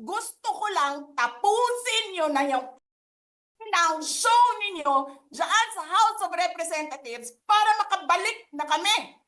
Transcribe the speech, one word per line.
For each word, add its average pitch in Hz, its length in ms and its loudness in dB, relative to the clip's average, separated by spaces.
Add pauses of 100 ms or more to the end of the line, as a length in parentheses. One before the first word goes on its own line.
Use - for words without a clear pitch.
Gusto 427 480 -8
ko 415 240 -2
lang 285 400 -2
tapusin 440 1040 0
nyo 311 160 2
na 277 160 2
yung 262 160 -2 (1040)
ng 339 320 2
show 466 420 4 (220)
ninyo 311 280 -2 (360)
dyan 392 380 0 (100)
sa 339 80 -6
House 415 400 2
of 349 80 -4
Representatives 302 1120 -6
para 427 320 4
makabalik 381 720 -2
na 294 160 -8
kami 311 480 0 (140)